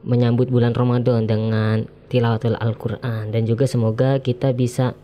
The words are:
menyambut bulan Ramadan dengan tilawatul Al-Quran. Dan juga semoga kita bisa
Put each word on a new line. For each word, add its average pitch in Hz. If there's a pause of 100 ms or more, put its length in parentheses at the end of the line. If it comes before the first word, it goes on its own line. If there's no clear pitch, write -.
menyambut 120
bulan 120
Ramadan 120
dengan 110 (240)
tilawatul 117
Al-Quran. 110
Dan 113
juga 117
semoga 127
kita 131
bisa 123